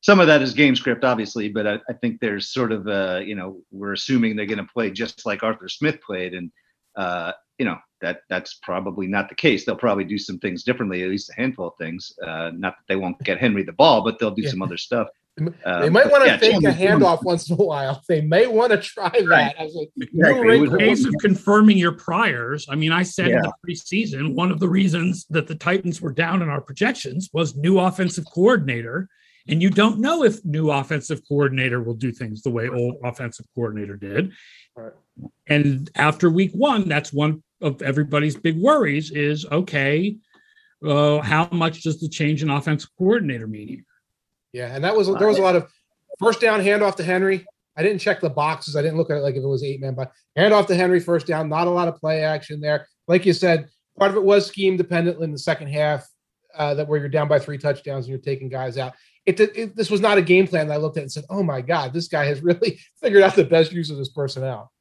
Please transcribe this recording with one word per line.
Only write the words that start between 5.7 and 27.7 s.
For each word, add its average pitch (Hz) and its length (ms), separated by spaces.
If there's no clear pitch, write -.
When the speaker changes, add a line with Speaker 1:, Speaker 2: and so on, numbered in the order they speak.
Speaker 1:
played, 92 320
and, 87 160
uh, 90 360
you 135 80
know, 85 100
that, 87 200
that's - 320
probably 95 440
not 98 220
the - 60
case. 131 320
They'll 90 100
probably 98 280
do 98 120
some 95 220
things 87 260
differently, 107 380
at 92 80
least 98 200
a - 100
handful 123 280
of - 100
things. 85 340
Uh, 82 280
not 92 220
that - 120
they 95 80
won't 92 280
get 90 140
Henry 107 240
the - 100
ball, 135 300
but 113 160
they'll 110 120
do 101 120
Speaker 2:
Yeah. 143 80
Speaker 1:
some 95 120
other 87 160
stuff. 117 300
Speaker 2:
They 151 80
m-, 165 100
Speaker 1:
Um, 90 160
Speaker 2:
they 151 80
might 226 140
Speaker 1:
but 294 80
Speaker 2:
wanna 277 140
Speaker 1:
yeah, 208 120
Speaker 2:
fake 214 180
a 180 60
Speaker 1:
Chandler 294 100
Jones 190 320
Speaker 2:
handoff 170 180
once 170 280
in 170 100
a - 20
while. 143 460
They 160 140
may 170 240
wanna 226 340
try - 300
that 208 160
Speaker 1:
Right. 143 320
Speaker 2:
as 160 180
a 160 60
Speaker 1:
Exactly. - 140
Speaker 2:
new 160 120
Speaker 1:
It 254 120
would 233 80
Speaker 2:
wrinkle. 180 300
Speaker 3:
In 214 120
case 254 160
of 262 160
confirming 208 560
your 175 160
priors, 151 760
I 135 60
mean, 156 160
I 175 100
said 180 260
in 117 140
the 160 100
Speaker 1:
Yeah. 175 100
Speaker 3:
preseason, 156 580
one 175 160
of 156 100
the 185 100
reasons 180 580
that 156 180
the 165 80
Titans 175 460
were 165 140
down 170 260
in 165 80
our 143 140
projections 185 720
was 151 200
new 170 240